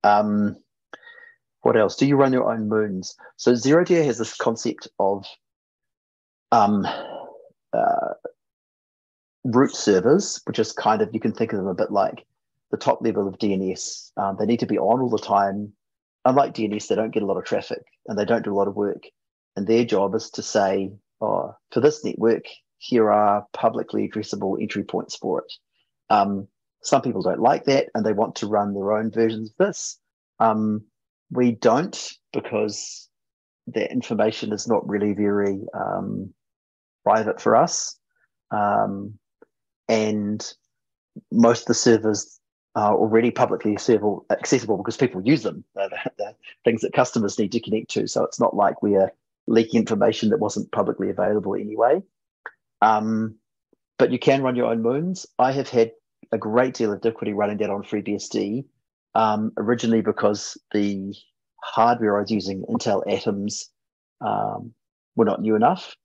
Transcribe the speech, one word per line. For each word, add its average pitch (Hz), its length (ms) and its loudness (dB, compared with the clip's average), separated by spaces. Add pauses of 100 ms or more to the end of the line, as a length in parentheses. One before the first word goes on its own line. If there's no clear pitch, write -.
Um, 104 520 4 (1040)
what 123 160 4
else? 107 200 2
Do 139 100 2
you 143 100 4
run 135 160 6
your 127 180 2
own 110 180 -4
moons? 107 460 -2 (220)
So 123 180 2
zero 139 300 4
tier 170 200 2
has 120 120 0
this 113 180 -6
concept - 540 -4 (100)
of, 98 280 0 (1200)
um, 104 360 4 (880)
uh, - 400 0 (1300)
root 127 320 2
servers, 117 720 2
which - 120 -6
is 110 140 -2
kind 110 300 0
of, 101 100 -2
you 110 80 -4
can 110 120 -2
think 113 200 -4
of 107 60 -2
them 95 100 -4
a 92 60 -2
bit 104 180 -2
like 98 320 -2 (460)
the 104 80 -4
top - 240 0
level 104 260 0
of 92 100 -10
D 104 140 0
N 95 180 -2
S. - 460 -12
Um, 98 220 -2
they 107 80 -2
need 117 140 0
to 120 60 -2
be 98 120 -2
on 110 240 2
all 120 80 -2
the 110 80 0
time. 101 540 0 (520)
Unlike 135 300 2
D 113 100 -2
N 104 100 -2
S, 104 140 -8
they 95 80 0
don't 110 160 -2
get 107 100 -2
a 101 40 -2
lot 98 100 0
of 90 80 -6
traffic - 380 -6 (260)
and 101 100 -4
they 104 60 0
don't 120 200 0
do 101 80 -4
a 98 60 0
lot 98 80 2
of 101 80 -6
work. 101 300 -4 (500)
And 98 140 -4
their 117 160 4
job 101 320 0
is 110 140 -4
to - 120 -10
say, 98 480 0 (300)
"Oh, 104 340 -4 (160)
for - 80 0
this 147 260 2
network, 110 380 0 (360)
here 110 340 2
are 104 400 2
publicly 107 560 -2
addressable 101 520 -4
entry 104 220 -4
points - 320 -6
for - 280 -4
it." - 100 -16 (580)
Um, 101 380 2 (340)
some 139 200 2
people 117 200 -2
don't - 160 0
like - 280 2
that 139 280 2
and 110 100 -2
they 110 80 2
want 104 240 0
to 104 120 -6
run 101 260 0
their 98 180 -2
own 110 200 -2
versions 113 380 0
of 190 160 2
this. - 340 -8 (400)
Um, 110 440 2 (460)
we 123 220 2
don't, 123 580 0 (220)
because - 760 -6 (600)
that 110 240 -2
information 110 600 -2
is 104 140 -6
not 107 220 0
really 104 240 0
very, 101 480 0 (140)
um, 98 600 -6 (680)
private 107 360 2
for 110 140 4
us. - 420 2 (540)
Um, 104 680 -2 (720)
and 107 640 -2 (800)
most 117 300 6
of - 60 -14
the 120 80 0
servers 110 680 2 (340)
are 107 200 2
already 113 360 2
publicly 107 460 0
servable, 104 540 0
accessible 113 460 0
because 95 200 -6
people - 260 -2
use 127 200 2
them. - 220 -6 (100)
They're 98 140 -4
the, - 300 -8
the - 160 -8 (300)
things 117 180 2
that - 100 -4
customers 117 460 0
need 104 140 -2
to 117 80 -2
connect - 320 -4
to. 104 140 -2
So - 180 -2
it's - 140 -6
not 110 160 2
like 101 280 0
we 101 140 2
are 95 160 4 (340)
leaking 113 340 2
information 107 500 0
that 113 100 2
wasn't 107 320 -4
publicly 98 360 -2
available 98 460 -2
anyway. 107 480 0 (800)
Um, 110 540 0 (640)
but 123 140 4
you 123 60 -2
can 139 240 2
run 127 140 0
your 120 100 0
own 117 160 0
moons. 156 440 -2 (120)
I 131 140 2
have 139 160 -4
had 113 240 2 (400)
a 113 60 -2
great 120 360 0
deal 107 180 0
of 95 80 -6
difficulty 113 320 -2
running 104 260 0
that 101 120 -2
on 101 120 -4
FreeBSD, 107 840 -4 (500)
um, 110 420 2
originally 113 460 0
because 104 560 -2 (140)
the 101 420 -2 (480)
hardware 110 560 2
I 101 40 0
was 95 80 -6
using, 95 380 -4
Intel 110 420 -2
Atoms, 101 600 -4 (500)
um, 104 540 -4 (400)
were 113 100 4
not 104 160 0
new 107 140 2
enough. 127 500 2